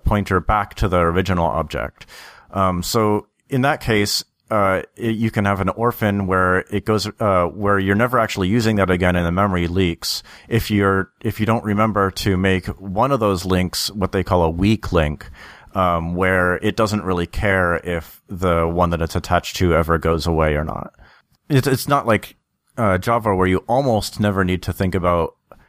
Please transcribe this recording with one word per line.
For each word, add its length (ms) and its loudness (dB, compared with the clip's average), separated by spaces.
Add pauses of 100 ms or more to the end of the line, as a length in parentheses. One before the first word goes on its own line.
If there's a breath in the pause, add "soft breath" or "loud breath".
pointer 360 2
back 340 -2
to 140 0
the 100 2
original 480 2
object. 600 -6 (440 loud breath)
Um, 320 0
so 460 0 (200)
in 140 0
that 180 0
case, 440 0 (260)
uh, 320 2 (140)
it, 180 -2
you 160 0
can 140 -2
have 160 0
an 80 0
orphan 580 -2
where 440 2
it 140 -4
goes, 220 0 (140)
uh, 260 2
where 320 0
you're 160 2
never 240 2
actually 300 0
using 280 2
that 140 2
again, 240 2
and 100 2
the 80 0
memory 360 0
leaks 540 -2 (260 loud breath)
if 220 -2
you're, 500 2
if 180 -6
you 80 0
don't 180 0
remember 460 0
to 260 0
make 300 0
one 460 -2
of 80 0
those 260 0
links 460 -2
what 180 -2
they 140 -2
call 180 2
a 80 2
weak 420 0
link, 380 -2 (440 loud breath)
um, 420 0
where 400 2
it 180 -2
doesn't 300 0
really 220 -2
care 580 0
if 420 -8
the 400 0
one 240 0
that 120 -2
it's 120 -4
attached 420 -2
to 180 2
ever 240 2
goes 280 0
away 280 2
or 100 -2
not. 280 -10 (560 soft breath)
It's, 200 2
it's 180 -2
not 220 0
like, 260 0 (420)
uh, 220 0
Java 380 0
where 100 2
you 120 2 (100)
almost 500 0
never 260 2
need 180 -2
to 100 -6
think 240 -2
about 400 0 (320 soft breath)